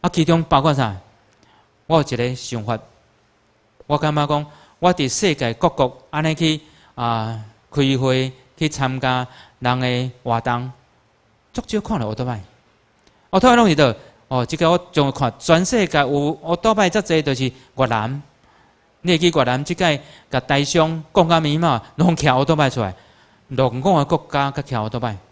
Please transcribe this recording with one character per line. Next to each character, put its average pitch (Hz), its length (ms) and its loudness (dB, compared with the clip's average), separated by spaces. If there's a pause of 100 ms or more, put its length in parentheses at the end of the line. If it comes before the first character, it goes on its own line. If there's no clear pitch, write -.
啊， 180 120 -2
其 170 100 2
中 165 200 2
包 147 180 2
括 151 120 2
啥？ 120 220 -2 (920)
我 160 100 2
有 151 40 4
一 131 140 -4
个 123 200 -2
想 117 280 -8
法， 110 140 -2 (1080)
我 147 120 -2
感 151 160 -2
觉 147 120 0
讲， 147 200 -2 (340)
我 180 120 2
伫 175 160 0
世 175 280 0
界 117 180 -4
各 170 160 0
国 127 260 -2 (140)
安 151 140 -4
尼 160 100 0
去 156 260 0 (360)
啊， 113 440 -4 (300)
开 143 120 -2 (160)
会 131 340 0 (260)
去 156 100 -2
参 131 320 -4
加 127 280 -2 (320)
人 127 200 0
的 127 320 -2 (120)
活 117 180 0
动， 123 300 -4 (840)
足 - 140 -6
少 214 140 -2
看 208 180 -4
到 110 80 -2
奥 107 80 -6
特 123 100 -6
曼。 117 180 -6 (880)
奥 190 100 2
特 240 100 4
曼 240 80 6
拢 226 120 6
是 156 60 4
倒？ 139 180 4 (340)
哦， 127 180 -2
即 - 120 -8
个 165 140 4
我 175 200 0
将 139 200 0
看 123 260 -2
全 170 260 2
世 202 240 0
界 151 120 0
有 139 100 2
乌 147 460 -2
托 220 180 0
邦 196 160 2
遮 208 120 0
济， 165 200 0
就 139 140 0
是 127 160 -2 (260)
越 131 80 2
南。 117 360 -2 (800)
你 180 100 0
会 165 80 4
记 175 100 4
越 151 140 2
南 127 200 0
即 - 120 -6
个 156 240 0 (320)
甲 131 80 0
台 139 240 0
商 160 400 0 (100)
讲 165 160 4
甲 165 100 4
咪 151 200 0
嘛， 147 220 0 (160)
拢 170 180 4
骑 147 160 -2
乌 131 120 2
托 156 120 2
邦 147 140 2
出 123 120 -4
来， 95 120 -4 (560)
两 131 200 0
个 143 360 0
国 151 260 -2
家 139 180 0
甲 139 140 -8
骑 - 120 -8
乌 110 140 -4
托 120 100 -6
邦。 113 160 -6 (160)